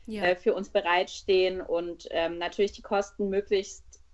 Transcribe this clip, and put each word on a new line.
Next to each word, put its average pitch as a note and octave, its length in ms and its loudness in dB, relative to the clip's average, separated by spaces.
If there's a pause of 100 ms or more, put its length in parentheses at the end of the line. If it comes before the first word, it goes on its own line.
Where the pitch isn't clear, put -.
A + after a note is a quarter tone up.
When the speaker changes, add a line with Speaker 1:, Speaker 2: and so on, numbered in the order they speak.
Speaker 1:
Ja. G#3+ 160 -8
Speaker 2:
äh, F3+ 140 4
für G#3+ 180 2
uns G3 160 -6
bereitstehen F#3 880 2
und, E3+ 500 -4
ähm, E3 280 -2
natürlich F3 340 0
die - 100 -18
Kosten G3+ 460 -2
möglichst - 560 -2 (300)